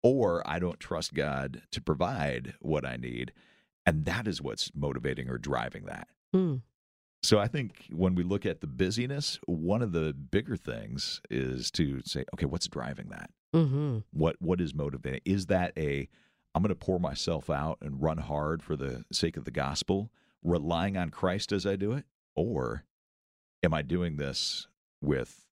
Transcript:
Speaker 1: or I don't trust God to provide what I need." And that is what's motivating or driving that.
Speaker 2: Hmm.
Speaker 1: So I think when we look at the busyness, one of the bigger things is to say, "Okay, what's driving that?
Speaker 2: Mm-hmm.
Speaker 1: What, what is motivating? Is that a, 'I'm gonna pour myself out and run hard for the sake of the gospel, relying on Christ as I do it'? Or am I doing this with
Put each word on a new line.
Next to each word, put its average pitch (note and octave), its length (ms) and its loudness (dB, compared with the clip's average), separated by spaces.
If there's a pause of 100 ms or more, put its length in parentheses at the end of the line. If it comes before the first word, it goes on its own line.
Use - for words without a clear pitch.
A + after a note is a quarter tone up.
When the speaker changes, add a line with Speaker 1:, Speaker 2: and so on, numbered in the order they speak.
Speaker 1:
or A2+ 440 6
I E2 120 0
don't F2 200 -2
trust - 340 -4
God C2+ 580 -2
to - 100 -6
provide C#2+ 760 0
what C#2+ 260 0
I B1+ 120 -6
need." B1 360 -6 (520)
And D2+ 200 4
that G#2 220 0
is E2 140 -2
what's B1 340 -4
motivating C2 540 -2
or B1 80 -2
driving B1 480 -4
that. G1+ 220 -10 (260)
Speaker 2:
Hmm. F3+ 220 4 (680)
Speaker 1:
So G#2+ 160 8
I G#2 80 4
think B2 440 -4
when F2+ 240 4
we F2+ 80 4
look G2 220 0
at E2+ 160 -2
the D#2+ 60 -8
busyness, A2+ 760 -2
one F2+ 360 0
of A2 100 0
the D#2 220 2
bigger D#2+ 420 -2
things A1+ 720 -6
is B1+ 420 -2
to C#2 340 0
say, C2+ 180 -4 (100)
"Okay, - 120 0
what's C#2 220 -2
driving - 420 -8
that? - 200 -14 (240)
Speaker 2:
Mm-hmm. C#3+ 460 4 (120)
Speaker 1:
What, E2 280 2
what F2+ 220 2
is D2+ 120 0
motivating? C2+ 520 -4
Is F#2+ 220 2
that F2+ 300 2
a, C#2 300 0 (480)
'I'm D#2+ 60 2
gonna G2+ 140 2
pour F#2 240 -2
myself D#2 500 -2
out D2+ 320 0
and C2+ 200 -6
run D#2+ 180 2
hard D2+ 440 -2
for D#2 140 -2
the B1+ 340 -6
sake - 260 0
of - 60 -8
the - 80 -8
gospel, E2 600 -2 (320)
relying E2+ 520 2
on F2 140 0
Christ F#2+ 420 0
as G2 140 0
I G2+ 100 2
do G2+ 180 0
it'? C#3+ 120 -4 (300)
Or C2 500 0 (760)
am D#2+ 100 4
I D#2 80 2
doing E2 360 0
this - 500 -4 (340)
with C#2 500 0